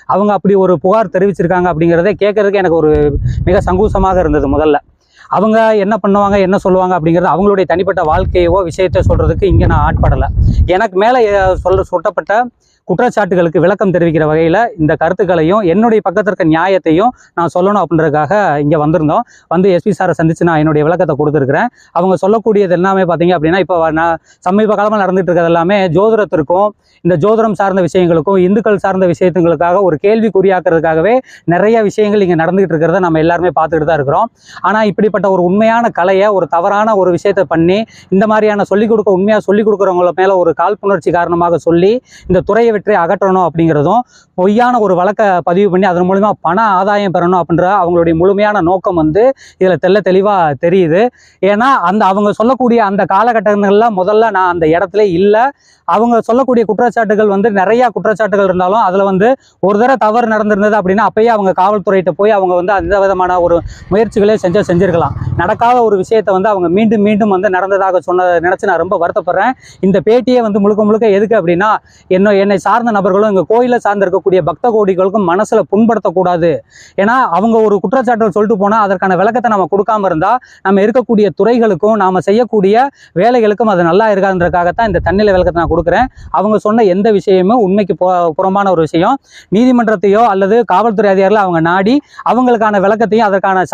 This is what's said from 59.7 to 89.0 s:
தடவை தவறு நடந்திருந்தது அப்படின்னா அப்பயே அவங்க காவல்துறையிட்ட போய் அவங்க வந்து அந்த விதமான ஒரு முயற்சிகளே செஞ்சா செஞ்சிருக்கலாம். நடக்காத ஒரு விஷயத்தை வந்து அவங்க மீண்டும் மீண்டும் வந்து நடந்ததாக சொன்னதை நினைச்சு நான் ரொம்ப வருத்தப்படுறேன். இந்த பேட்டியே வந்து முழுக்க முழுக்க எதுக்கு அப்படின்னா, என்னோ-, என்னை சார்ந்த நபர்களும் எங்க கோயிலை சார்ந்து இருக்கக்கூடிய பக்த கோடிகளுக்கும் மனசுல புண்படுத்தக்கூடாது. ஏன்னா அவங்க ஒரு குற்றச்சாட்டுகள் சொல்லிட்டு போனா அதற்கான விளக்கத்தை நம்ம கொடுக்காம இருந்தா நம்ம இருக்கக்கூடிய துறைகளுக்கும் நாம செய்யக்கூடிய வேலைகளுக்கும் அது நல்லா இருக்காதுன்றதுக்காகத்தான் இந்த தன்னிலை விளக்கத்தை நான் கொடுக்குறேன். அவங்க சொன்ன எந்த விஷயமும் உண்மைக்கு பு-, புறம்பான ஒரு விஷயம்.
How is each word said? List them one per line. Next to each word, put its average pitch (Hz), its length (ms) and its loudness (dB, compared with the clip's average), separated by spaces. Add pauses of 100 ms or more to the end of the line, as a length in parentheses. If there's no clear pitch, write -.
தடவை 254 180 2
தவறு 220 300 0
நடந்திருந்தது 208 540 0
அப்படின்னா 196 300 0
அப்பயே 220 260 2
அவங்க 196 160 0 (100)
காவல்துறையிட்ட 190 540 0
போய் 208 140 2
அவங்க 190 240 0
வந்து 180 180 0
அந்த 190 280 0
விதமான 185 400 0
ஒரு 170 220 0 (280)
முயற்சிகளே 208 520 0
செஞ்சா 190 280 0
செஞ்சிருக்கலாம். 170 460 0 (200)
நடக்காத 233 480 0
ஒரு 208 120 0
விஷயத்தை 190 380 0
வந்து 190 140 0
அவங்க 185 200 0
மீண்டும் 214 320 2
மீண்டும் 208 280 0
வந்து 196 220 0
நடந்ததாக 190 500 -2
சொன்னதை 180 500 0
நினைச்சு 190 200 -2
நான் 165 140 0
ரொம்ப 190 140 -2
வருத்தப்படுறேன். 180 540 -2 (280)
இந்த 190 240 0
பேட்டியே 247 360 2
வந்து 214 200 -2
முழுக்க 208 240 0
முழுக்க 214 240 0
எதுக்கு 202 320 0
அப்படின்னா, 175 300 0 (380)
என்னோ-, 196 300 2
என்னை 196 280 0
சார்ந்த 233 240 0
நபர்களும் 202 380 0
எங்க 190 200 0
கோயிலை 240 300 0
சார்ந்து 202 280 -2
இருக்கக்கூடிய 185 380 0
பக்த 175 300 -4
கோடிகளுக்கும் 196 560 0
மனசுல 175 300 0 (100)
புண்படுத்தக்கூடாது. 185 800 0 (460)
ஏன்னா 208 180 0 (220)
அவங்க 226 240 0
ஒரு 208 200 2
குற்றச்சாட்டுகள் 226 560 -2
சொல்லிட்டு 214 260 0
போனா 214 180 0
அதற்கான 190 360 -2
விளக்கத்தை 226 340 0
நம்ம 196 240 -2
கொடுக்காம 208 300 -2
இருந்தா 185 340 -2 (240)
நம்ம 196 180 0
இருக்கக்கூடிய 214 480 0 (140)
துறைகளுக்கும் 220 600 0
நாம 185 180 0
செய்யக்கூடிய 214 640 0 (280)
வேலைகளுக்கும் 220 600 0
அது 175 80 2
நல்லா 185 300 2
இருக்காதுன்றதுக்காகத்தான் 180 720 0
இந்த 180 120 -2
தன்னிலை 196 360 0
விளக்கத்தை 170 280 0
நான் 156 100 -2
கொடுக்குறேன். 170 340 0 (240)
அவங்க 196 280 0
சொன்ன 220 260 0 (100)
எந்த 202 160 0
விஷயமும் 196 560 2
உண்மைக்கு 190 300 -2
பு-, 180 400 0
புறம்பான 190 340 0
ஒரு 170 100 0
விஷயம். 175 380 0 (360)